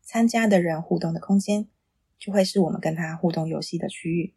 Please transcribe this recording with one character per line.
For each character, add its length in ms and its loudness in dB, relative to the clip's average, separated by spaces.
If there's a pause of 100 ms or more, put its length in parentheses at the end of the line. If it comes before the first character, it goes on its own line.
参 240 2
加 220 2
的 120 6
人 220 -2
互 160 0
动 160 -2
的 60 -6
空 180 2
间， 300 0 (500)
就 140 -10
会 120 4
是 140 0
我 100 4
们 120 -4
跟 160 -2
它 180 -6
互 160 0
动 160 -4
游 160 -6
戏 160 -8
的 100 -4
区 220 -8
域。 260 -4